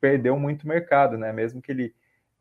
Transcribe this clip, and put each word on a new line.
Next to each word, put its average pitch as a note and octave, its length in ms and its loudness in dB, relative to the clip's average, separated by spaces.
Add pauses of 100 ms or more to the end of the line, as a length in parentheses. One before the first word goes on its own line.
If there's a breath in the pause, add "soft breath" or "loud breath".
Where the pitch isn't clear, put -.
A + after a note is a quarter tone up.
perdeu C3+ 380 2
muito D3 280 -4
mercado, C#3 520 2
né? A2 120 -6
Mesmo A#2 300 -6
que - 100 -8
ele B2+ 220 -4 (480)